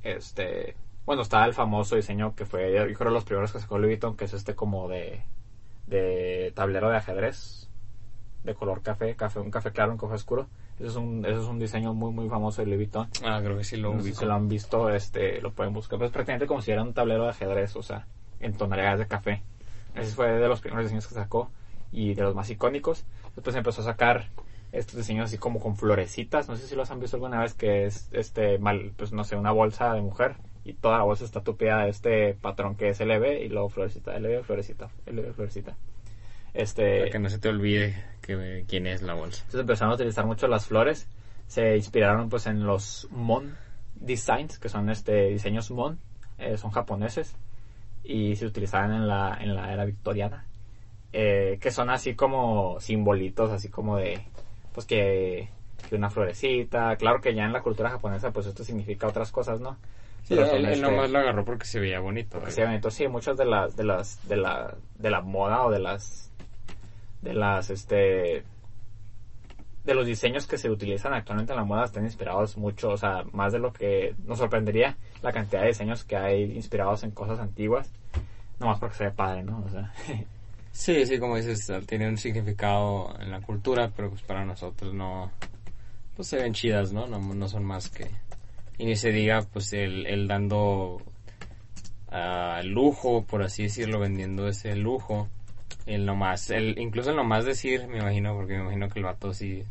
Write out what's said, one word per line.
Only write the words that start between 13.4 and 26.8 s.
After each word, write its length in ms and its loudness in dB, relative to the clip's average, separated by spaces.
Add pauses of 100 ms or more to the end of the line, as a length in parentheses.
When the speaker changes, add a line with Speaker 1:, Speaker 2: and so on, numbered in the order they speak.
Speaker 2:
creo 160 0
que 60 -2
sí 140 -4
lo 160 0
Speaker 1:
No 60 2
sé 60 0
si 60 0
Speaker 2:
ubico. 140 -2
Speaker 1:
lo 100 4
han 140 2
visto, 420 2
este, 500 0
lo 120 -4
pueden 200 -2
buscar. 260 -4
Pues 120 2
prácticamente 360 0
como 140 0
si 120 0
era 100 2
un 100 -2
tablero 320 2
de 60 2
ajedrez, 460 0
o 60 -6
sea, 240 -8 (340)
en 160 -2
tonalidades 420 2
de 80 0
café. 360 -2 (520)
Ese 220 -2
fue 160 4
de 160 6
los 120 2
primeros 240 -2
diseños 220 -2
que 80 -10
sacó 380 -2 (400)
y 220 2
de 80 0
los 120 4
más 160 -2
icónicos. 540 0 (320)
Después 180 -4
empezó 280 0
a 20 -2
sacar 460 4 (420)
estos 240 -4
diseños 300 0
así 120 -6
como 220 -2
con 160 -2
florecitas, 720 2
no 80 -6
sé 100 -8
si 80 -10
los 160 -2